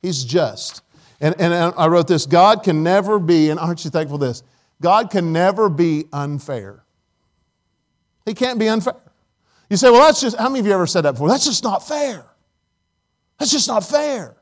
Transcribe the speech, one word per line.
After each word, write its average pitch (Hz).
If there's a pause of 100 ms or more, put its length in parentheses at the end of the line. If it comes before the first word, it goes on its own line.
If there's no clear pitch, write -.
He's 165
just. - (360)
And, 156
and 170
I 170
wrote 165
this, 160
"God 190
can 156
never 196
be," 160
and 151
aren't 165
you 156
thankful 147
for 143
this? 120 (400)
"God 196
can 170
never 185
be 156
unfair." 135 (1400)
He 214
can't 247
be 220
unfair. 220 (760)
You 202
say, 247
"Well, 240
that's 311
just," 240
how 240
many 269
of 202
you 208
ever 180
said 160
that 139
before? 139
"That's 262
just 254
not 196
fair. 277 (1120)
That's 285
just 285
not 220
fair." 277